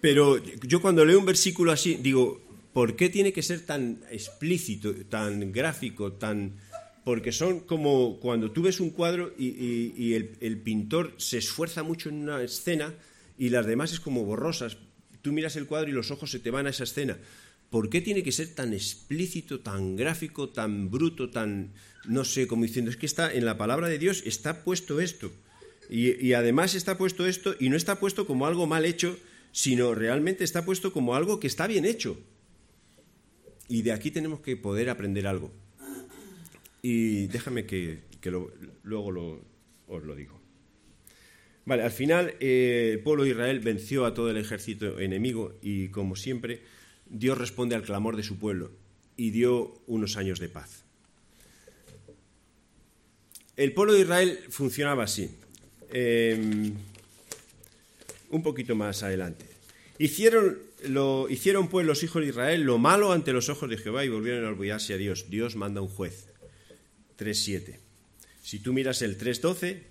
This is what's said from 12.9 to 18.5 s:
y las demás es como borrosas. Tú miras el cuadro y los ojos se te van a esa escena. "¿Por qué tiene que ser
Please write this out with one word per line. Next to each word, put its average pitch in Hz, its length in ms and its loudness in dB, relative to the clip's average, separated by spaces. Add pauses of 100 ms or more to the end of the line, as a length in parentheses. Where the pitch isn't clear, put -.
y 123 120 2
las 120 140 4
demás 135 280 0
es 165 80 -8
como 123 240 -2
borrosas. 117 520 -4 (460)
Tú 143 100 -2
miras 156 220 -2
el 147 120 -6
cuadro 151 220 -2
y 143 40 -4
los 123 180 -2
ojos 143 220 -8
se 127 80 -6
te 117 100 -4
van 139 160 -2
a 139 40 -2
esa 131 120 -6
escena. 123 340 -4 (540)
"¿Por 110 180 0
qué 165 120 0
tiene 190 240 -2
que 131 80 -2
ser 160 240 -4